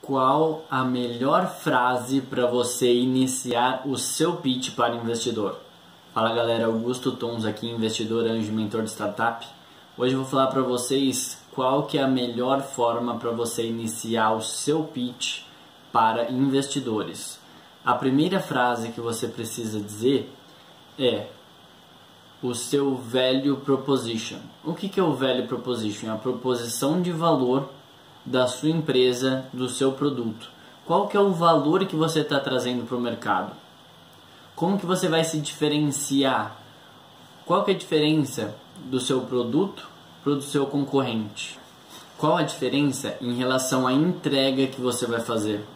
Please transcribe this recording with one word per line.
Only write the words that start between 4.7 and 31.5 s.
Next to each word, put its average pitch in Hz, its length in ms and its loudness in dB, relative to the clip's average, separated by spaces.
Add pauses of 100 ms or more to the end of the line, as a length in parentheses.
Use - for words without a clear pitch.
para 117 220 2
investidor? 113 640 -2 (520)
Fala 113 220 0
galera, 117 320 2
Augusto 120 460 0
Tons 117 320 -4
aqui, 107 260 -4
investidor, 113 560 0
anjo, 113 240 0
mentor 110 320 -2
de 104 80 -4
startup. 113 560 -4 (500)
Hoje 127 180 2
eu 131 80 0
vou 131 60 -6
falar 135 200 2
pra 131 140 0
vocês 127 760 -2 (120)
qual 135 320 2
que 151 120 -4
é 139 60 2
a 135 60 2
melhor 127 520 0
forma 120 580 0
pra 117 120 -4
você 117 340 -2
iniciar 113 680 -2
o 113 100 -2
seu 156 400 -2
pitch 123 600 -6 (500)
para 113 360 4
investidores. 127 1120 -2 (460)
A 123 100 2
primeira 151 460 2
frase 120 480 0
que 113 120 -10
você 117 280 -4
precisa 110 500 -6
dizer 107 560 -2 (640)
é 117 300 0 (1120)
o 123 100 -2
seu 139 440 0
value 131 640 2
proposition. 117 840 0 (240)
O 165 100 -4
que 190 140 -6
que 190 100 -4
é 190 60 4
o 160 80 2
value 127 340 0
proposition? 113 640 -4
É - 20 -4
a 110 60 -4
proposição 123 840 -2
de 175 120 0
valor 147 560 2 (560)
da 127 220 2
sua 143 220 -2
empresa, 131 840 2
do 127 160 -4
seu 135 240 0
produto. 123 580 -4 (340)
Qual 196 240 2
que - 80 0
é 202 40 6
o 196 120 6
valor 165 540 4